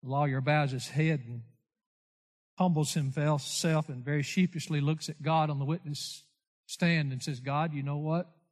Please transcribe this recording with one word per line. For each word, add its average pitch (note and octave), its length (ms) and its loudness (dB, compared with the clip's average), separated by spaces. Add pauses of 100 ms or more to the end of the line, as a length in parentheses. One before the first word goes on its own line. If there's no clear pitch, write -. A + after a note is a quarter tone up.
The B2+ 80 -12
lawyer C#3 300 2
bows D3 320 2
his B2+ 160 -6
head D3+ 400 2
and A#2 140 -8 (1160)
humbles D#3 360 2
himself D3+ 960 0
and B2 160 -8
very D3 180 0
sheepishly D#3+ 580 0
looks D#3 280 0
at D#3 120 -12
God D#3 280 2
on C#3+ 100 -2
the C#3 60 0
witness D3 580 -6 (420)
stand D#3+ 460 2
and B2+ 100 -6
says, C3 180 -6
"God, D3 340 0
you C#3 100 -4
know C#3+ 140 -2
what? D#3 360 -2 (180)